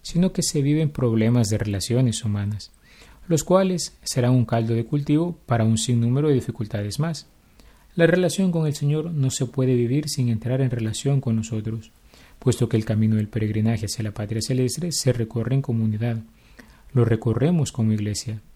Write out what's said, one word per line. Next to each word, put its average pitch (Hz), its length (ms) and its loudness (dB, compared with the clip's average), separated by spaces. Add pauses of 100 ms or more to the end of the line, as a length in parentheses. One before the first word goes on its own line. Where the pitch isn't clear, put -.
sino 180 300 0
que 170 100 -4
se 151 200 -2
viven 147 280 2
problemas 117 580 2
de 107 100 0
relaciones 110 680 0
humanas, 101 480 -4 (560)
los 160 160 0
cuales 185 580 0
serán 123 300 0
un 123 120 4
caldo 117 300 -2
de 117 100 -2
cultivo 147 640 -2
para 113 180 2
un 113 140 4
sinnúmero 123 500 2
de 143 60 4
dificultades 107 640 -4
más. 160 280 -4 (720)
La 170 100 6
relación 180 460 2
con 160 140 0
el 143 80 0
Señor 151 360 -2
no 135 200 0
se 131 160 -4
puede 127 280 0
vivir 127 340 0
sin 127 200 0
entrar 120 320 0
en 127 100 2
relación 120 500 0
con 117 160 0
los 110 160 -4
otros, 110 380 -6 (480)
puesto 123 300 2
que - 80 0
el 110 80 2
camino 107 320 2
del 107 120 0
peregrinaje 107 580 0
hacia - 180 -6
la 107 100 -6
patria 110 260 -6
celeste 127 520 -2
se 131 200 0
recorre 117 420 -2
en 135 80 2
comunidad. 113 600 -2 (680)
Lo 123 120 4
recorremos 120 680 2
como 110 200 2
iglesia. 104 480 -4 (160)